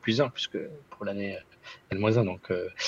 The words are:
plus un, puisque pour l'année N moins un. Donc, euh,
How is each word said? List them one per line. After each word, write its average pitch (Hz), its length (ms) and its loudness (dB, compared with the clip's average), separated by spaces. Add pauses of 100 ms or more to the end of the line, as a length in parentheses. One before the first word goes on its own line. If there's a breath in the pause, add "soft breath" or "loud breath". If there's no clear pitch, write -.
plus 113 180 2
un, 135 80 4
puisque - 300 -6 (320)
pour - 160 -10
l'année 101 320 -4 (540 soft breath)
N 98 60 0
moins 110 200 6
un. 113 80 6
Donc, 90 260 -4
euh, 90 160 0 (200 loud breath)